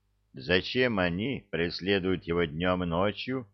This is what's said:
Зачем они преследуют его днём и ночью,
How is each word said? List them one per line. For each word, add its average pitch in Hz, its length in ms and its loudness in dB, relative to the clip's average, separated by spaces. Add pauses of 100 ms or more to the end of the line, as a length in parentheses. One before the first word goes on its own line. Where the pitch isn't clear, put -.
(380)
Зачем 95 600 2
они 92 500 -2
преследуют 90 760 0
его 85 180 0
днём 90 400 0
и - 20 0
ночью, 101 680 -2